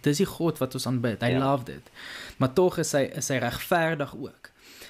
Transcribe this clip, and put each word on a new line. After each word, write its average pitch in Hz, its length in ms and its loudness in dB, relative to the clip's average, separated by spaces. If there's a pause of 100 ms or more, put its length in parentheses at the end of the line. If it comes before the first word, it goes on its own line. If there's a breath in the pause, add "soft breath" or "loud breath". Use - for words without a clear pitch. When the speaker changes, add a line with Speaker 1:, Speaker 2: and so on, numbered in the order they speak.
Speaker 1:
dis 147 160 2
die 190 80 4
God 160 340 0
wat 143 140 -2
ons 131 140 -6
aanbid. 120 340 0
Hy 120 100 2
Speaker 2:
Ja. 127 80 2
Speaker 1:
love 135 260 2
dit. - 240 -14 (480 loud breath)
Maar 131 160 2
tog 180 240 4
is 160 140 -2
hy, 139 240 2
is - 120 -4
hy 135 100 0
regverdig 147 800 0
ook. - 340 -14 (400 loud breath)